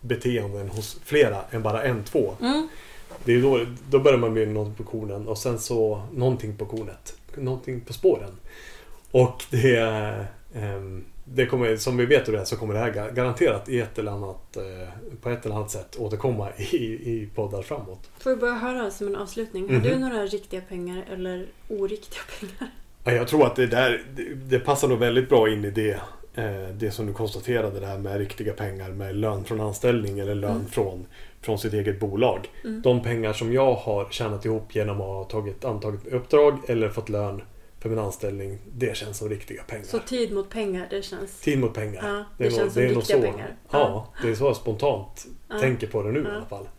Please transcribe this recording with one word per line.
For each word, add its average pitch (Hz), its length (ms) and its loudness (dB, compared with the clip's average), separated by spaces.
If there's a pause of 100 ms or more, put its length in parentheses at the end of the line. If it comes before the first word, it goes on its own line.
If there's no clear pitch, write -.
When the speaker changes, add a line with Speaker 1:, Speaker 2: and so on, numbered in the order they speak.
Speaker 1:
beteenden 107 680 -2
hos 104 360 -8
flera 123 340 6 (120)
än 113 120 -4
bara 110 200 2
en, 120 220 0
två. 104 360 0
Speaker 2:
Mm. 294 280 2 (560)
Speaker 1:
Det 123 100 4
är 123 80 6
då, 127 240 6 (240)
då 139 100 8
börjar 135 180 8
man 117 160 4
med 110 140 4
någonting 107 360 -2
på - 60 -12
kornen 107 380 -6
och 107 100 -4
sen 120 200 -2
så 107 440 2 (100)
någonting 123 440 0
på 104 100 -6
kornet. 104 500 -10 (180)
Någonting 127 460 -4
på - 120 -12
spåren. 104 440 2 (760)
Och 123 400 4
det, 127 260 6 (760)
ehm, 98 500 -6 (200)
det 131 220 2
kommer, 120 300 2
som 123 200 0
vi 123 100 4
vet 131 220 6
hur 110 40 2
det 104 80 2
är, 95 40 -4
så 110 120 -4
kommer 107 180 -4
det 107 60 2
här 117 120 0
ga-, 107 220 -6
garanterat 123 540 2
i 123 120 2
ett 110 180 -4
eller 104 140 -2
annat, 98 440 -10
eh, 98 60 -6 (600)
på 123 80 -2
ett 117 160 -4
eller 107 100 -2
annat 104 140 -4
sätt - 280 -10
återkomma 107 580 -2
i, 101 200 -2 (100)
i 113 480 -4
poddar 104 280 -2
framåt. 98 560 -10
Speaker 2:
Får 262 140 2
jag 240 60 2
bara 240 160 2
höra 240 360 -2
som 202 160 -6
en 202 100 -2
avslutning. 196 520 -6
Har 131 60 2
Speaker 1:
Mhm. 120 80 6
Speaker 2:
du 254 160 4
några 240 280 -2
riktiga 196 340 -6
pengar 180 520 -8
eller 185 340 -6 (220)
oriktiga 208 520 -6 (200)
pengar? 202 320 -10 (320)
Speaker 1:
Ja, 120 80 4
jag 120 160 2
tror 147 180 8
att 120 100 2
det 127 100 6
där, 120 360 4 (140)
det, 131 180 -6
det 131 240 2
passar 139 300 2
nog 123 100 4
väldigt 123 300 4
bra 110 240 8
in 104 120 0
i 101 60 -2
det, 107 220 2 (420)
eh, 98 400 -4
det 107 160 -2
som 110 160 -4
du 101 60 -4
konstaterade 107 680 -2
där 98 180 -6
med 98 200 -4
riktiga 101 340 -4
pengar, 95 380 -6
med 95 260 -6
lön 104 280 0
från 110 160 -2
anställning 104 580 0
eller 101 160 -2
lön 101 160 0
Speaker 2:
Mm. 107 160 -2
Speaker 1:
från, 95 400 -2 (340)
från 107 180 -2
sitt 104 140 -2
eget 101 280 0
bolag. 104 500 2 (140)
Speaker 2:
Mm. 220 180 -6
Speaker 1:
De 123 200 6
pengar 117 300 0
som 113 200 -2
jag 131 220 6
har 101 360 0
tjänat 104 340 -4
ihop 110 300 -2
genom 104 260 0
att 95 60 -4
ha 98 180 -6
tagit, 101 400 -6
antagit 104 420 -4
uppdrag 139 520 6 (100)
eller 113 200 2
fått 104 200 -4
lön 104 340 -2 (380)
för - 80 -4
min 113 100 0
anställning, 98 600 -4 (180)
det 117 200 -2
känns 104 220 -8
som 107 100 -4
riktiga - 340 -8
pengar. 214 220 -10
Speaker 2:
Så - 140 -4
tid 233 340 -2
mot 196 180 -2
pengar, 190 400 -2
det 196 120 -4
känns 196 380 -10
Speaker 1:
Tid 143 180 2
mot 120 160 0
pengar. 107 340 -4
Speaker 2:
Ja, 202 160 -4 (140)
Speaker 1:
Det 127 60 -2
är 120 60 4
Speaker 2:
det 117 60 2
Speaker 1:
nog, - 40 2
Speaker 2:
känns 101 120 2
som 120 100 4
Speaker 1:
det 127 60 6
är 120 40 4
nog 120 60 4
Speaker 2:
riktiga 110 180 2
Speaker 1:
så. 127 60 6
Speaker 2:
pengar. 101 320 -2 (160)
Speaker 1:
Ja, 147 80 4
Speaker 2:
Ja. 110 300 2 (140)
Speaker 1:
det 117 80 2
är 113 40 2
så 110 100 0
jag 131 120 4
spontant 107 720 -2 (220)
Speaker 2:
Ja. 214 100 -4
Speaker 1:
tänker 123 280 2
på 107 160 -2
det 104 100 -2
nu 147 100 0
Speaker 2:
Ja. 202 100 -4
Speaker 1:
i 202 40 -6
alla 220 100 -8
fall. 98 220 -12 (100)